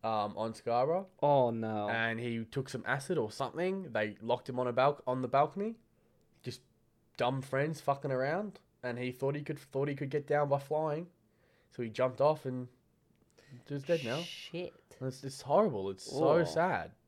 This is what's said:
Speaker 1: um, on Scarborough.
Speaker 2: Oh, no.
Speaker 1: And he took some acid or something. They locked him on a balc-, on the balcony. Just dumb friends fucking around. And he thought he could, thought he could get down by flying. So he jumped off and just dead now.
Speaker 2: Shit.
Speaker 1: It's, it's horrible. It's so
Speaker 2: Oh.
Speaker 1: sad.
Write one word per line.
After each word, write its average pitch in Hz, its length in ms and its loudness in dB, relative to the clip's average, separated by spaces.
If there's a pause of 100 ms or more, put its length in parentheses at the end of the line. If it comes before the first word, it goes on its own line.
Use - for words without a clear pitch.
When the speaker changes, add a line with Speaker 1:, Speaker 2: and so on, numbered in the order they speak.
Speaker 1:
um, 107 320 0
on 113 180 -4
Scarborough. 147 540 0 (140)
Speaker 2:
Oh, 139 300 6
no. 110 360 -2
Speaker 1:
And 113 320 0
he 117 320 -2
took 135 160 -2
some 117 180 -8
acid 139 320 0
or 107 140 0
something. 180 640 -4
They 107 280 0
locked 120 280 -2
him 127 100 -4
on 127 80 0
a 120 60 -2
balc-, 135 340 4
on 127 140 0
the 127 60 -2
balcony. 151 480 2 (680)
Just - 180 -10 (560)
dumb 127 240 0
friends 143 380 -2
fucking 139 320 -2
around. 156 480 -2 (240)
And 120 140 -4
he 127 140 -4
thought 135 240 -2
he 147 80 -6
could, 147 160 -8
thought 139 280 -2
he 143 80 -2
could 143 140 -6
get 143 180 -2
down 147 220 2
by 139 100 4
flying. 156 460 -2 (640)
So - 140 -8
he 113 60 -4
jumped 127 300 0
off 147 260 4
and 127 220 -6 (1000)
just 143 180 -6
dead 170 180 2
now. 120 180 -2
Speaker 2:
Shit. - 520 -10 (280)
Speaker 1:
It's, 131 220 -6
it's 139 200 -10
horrible. 135 480 2
It's - 180 -10
so 139 200 4
Speaker 2:
Oh. 165 160 6
Speaker 1:
sad. 147 460 0 (160)